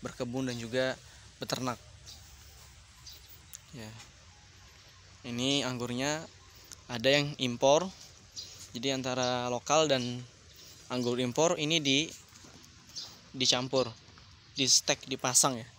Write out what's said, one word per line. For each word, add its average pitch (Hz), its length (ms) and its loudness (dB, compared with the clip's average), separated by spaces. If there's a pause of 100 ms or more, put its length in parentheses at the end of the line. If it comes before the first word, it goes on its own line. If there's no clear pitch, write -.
berkebun 123 440 -4
dan 123 120 -4
juga 127 360 -2 (440)
beternak. 127 400 -4 (1900)
Ya. 113 160 -14 (1400)
Ini 127 440 0
anggurnya 127 560 -4 (640)
ada 120 200 0
yang 143 280 4
impor. 135 520 4 (880)
Jadi 135 180 -2
antara 123 560 -2
lokal 143 400 2
dan 131 120 4 (840)
anggur 123 320 0
impor 151 380 2
ini 156 240 0
di-, 139 260 4 (1300)
dicampur, 127 560 2 (640)
di 139 100 0
stek, - 440 2
dipasang, 131 500 2
ya. 113 100 -12 (100)